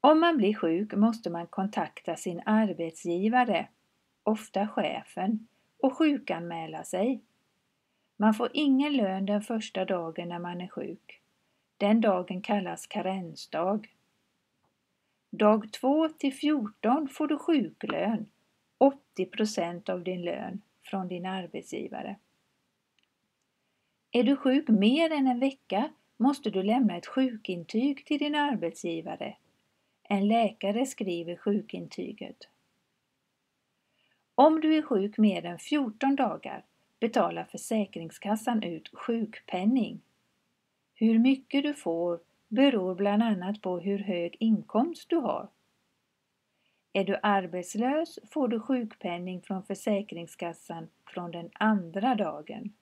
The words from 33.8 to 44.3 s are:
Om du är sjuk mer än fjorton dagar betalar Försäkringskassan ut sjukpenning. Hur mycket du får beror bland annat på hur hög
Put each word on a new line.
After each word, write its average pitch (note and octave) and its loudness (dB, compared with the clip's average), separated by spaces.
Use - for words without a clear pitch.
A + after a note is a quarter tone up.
Om D#4 8
du D#4 4
är D4+ 2
sjuk G#3 0
mer F#3+ 4
än F3 -8
fjorton C#4 0
dagar F#3 -4
betalar F3 0
Försäkringskassan G#3+ -4
ut E3+ -8
sjukpenning. A3 -2
Hur A3+ 4
mycket C4 4
du D4 -2
får E3+ -2
beror G#3+ 4
bland G3+ 2
annat G#3 0
på F3+ -2
hur G3+ -2
hög F3 -4